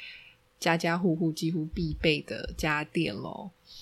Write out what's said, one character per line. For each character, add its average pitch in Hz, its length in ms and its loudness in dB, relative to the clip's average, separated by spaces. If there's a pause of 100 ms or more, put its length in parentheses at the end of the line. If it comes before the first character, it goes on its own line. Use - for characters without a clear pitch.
(600)
家 170 160 4
家 170 220 2
户 175 180 4
户 165 160 2
几 160 180 -2
乎 165 160 0
必 160 280 -2
备 156 280 4
的 - 360 -8
家 151 260 0
电 160 320 -2
咯。 - 360 -8 (300)